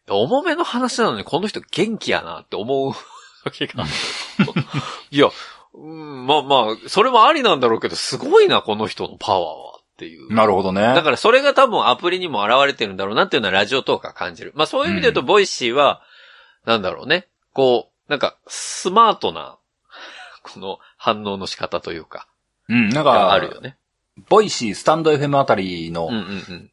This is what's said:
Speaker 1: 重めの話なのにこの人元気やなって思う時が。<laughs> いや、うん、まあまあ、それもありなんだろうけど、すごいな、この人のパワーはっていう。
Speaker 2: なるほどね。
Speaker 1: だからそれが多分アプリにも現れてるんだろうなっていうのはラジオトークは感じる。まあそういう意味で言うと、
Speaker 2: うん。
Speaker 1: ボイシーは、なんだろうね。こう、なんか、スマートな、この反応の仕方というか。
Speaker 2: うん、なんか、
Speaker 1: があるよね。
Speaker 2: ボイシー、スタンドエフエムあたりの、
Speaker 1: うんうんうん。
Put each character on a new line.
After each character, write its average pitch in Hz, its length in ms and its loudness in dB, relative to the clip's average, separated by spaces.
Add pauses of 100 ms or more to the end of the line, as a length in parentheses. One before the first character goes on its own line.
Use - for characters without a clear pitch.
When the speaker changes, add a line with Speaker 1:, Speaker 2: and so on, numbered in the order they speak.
Speaker 1:
重 135 340 2
め 339 120 -2
の 349 100 -2
話 247 360 -4
な 202 100 2
の 110 80 -4
に 95 60 -8
こ 147 160 -2
の 208 80 -4
人 - 120 -10
元 208 380 -4
気 113 140 -4
や 82 100 0
な 85 180 -12
っ - 60 -20
て 98 100 -10
思 135 320 -2
う - 60 -6 (500)
時 147 220 -8
が。 107 180 -8
<laughs> - 1300 -6
い 143 80 -4
や、 131 100 6 (460)
う 143 120 -20
ん、 151 400 -14
ま 147 100 4
あ 143 60 0
ま 139 140 2 (160)
あ、 113 160 -12
そ - 140 2
れ 262 80 2
も 233 160 6
あ 302 60 6
り 302 100 0
な 202 140 2
ん 135 40 -2
だ 123 80 4
ろ 113 80 2
う - 40 -4
け 110 100 -4
ど、 85 60 -10
す - 200 -6
ご 370 240 4
い 403 80 6
な、 123 140 2
こ 107 120 -2
の 107 120 -2
人 - 200 -8
の 90 120 -12
パ 101 160 0
ワ 92 40 4
ー 87 40 0
は - 320 -10 (200)
っ - 20 -20
て 85 100 -14
い 82 120 -18
う。 73 140 -12
Speaker 2:
な 110 140 4
る 104 60 4
ほ 95 100 2
ど 92 100 -2
ね。 98 100 0
Speaker 1:
だ 131 200 4
か 156 80 0
ら 165 60 2
そ - 140 2
れ 262 120 6
が 277 120 2
多 269 120 6
分 160 200 2
ア 123 100 4
プ 175 140 -2
リ 185 80 -2
に 180 100 -6
も 104 160 -2
現 113 100 4 (120)
れ 135 80 0
て 110 120 -4
る 98 80 -6
ん - 20 -14
だ 98 80 -4
ろ 98 80 -4
う - 20 -4
な 170 100 2
っ 190 40 -4
て 165 80 0
い - 20 2
う 113 40 -4
の 101 60 -2
は 92 40 -2
ラ 101 140 2
ジ 127 100 -2
オ 123 60 -2
ト 131 160 0
ー - 20 -20
ク - 60 -12
は 78 60 -14
感 87 220 -10
じ - 100 -18
る。 90 100 -16
ま 151 100 0
あ - 20 -2
そ 269 160 -2
う 302 40 -2
い - 20 -4
う 196 40 -2
意 - 20 -2
味 180 60 -4
で - 20 -6
言 240 80 2
う - 40 2
と、 180 60 -2
Speaker 2:
う - 40 -2
ん。 - 20 -10
Speaker 1:
ボ 202 140 4
イ 190 60 2
シ - 220 -4
ー 117 40 -2
は、 135 300 2 (640)
な 117 140 2
ん 101 40 -8
だ 90 80 -4
ろ 82 140 -10
う - 20 -14
ね。 170 220 -2 (240)
こ 127 380 2 (180)
う、 - 20 -4
な 147 60 -2
ん - 20 -2
か、 - 180 -2 (100)
ス - 440 -8
マ 220 200 4
ー - 80 -2
ト 92 140 -4
な、 78 240 -14 (880)
こ - 160 -20
の 95 200 -10 (180)
反 107 280 -2
応 98 120 -4
の 95 100 -8
仕 - 100 -10
方 - 240 -6
と 85 120 -10
い 82 60 -8
う 78 60 -16
か。 - 220 -18 (420)
Speaker 2:
う 113 60 0
ん、 117 140 4
な 143 140 0
ん - 20 2
か、 135 80 6
Speaker 1:
が 101 200 4
あ 95 60 4
る - 120 -4
よ - 100 -16
ね。 127 160 -16 (520)
Speaker 2:
ボ 214 140 6
イ 190 80 0
シ 110 200 -4
ー、 90 40 -4
ス - 100 -12
タ 156 120 4
ン 165 60 -2
ド 156 100 2
エ 147 40 4
フ 139 80 0
エ 143 40 0
ム 143 100 2
あ 135 60 4
た 123 100 2
り 87 360 -4
の、 82 160 -4
Speaker 1:
う - 40 -6
ん 120 40 -6
う - 20 -2
ん 107 40 -4
う - 20 -6
ん。 92 500 -12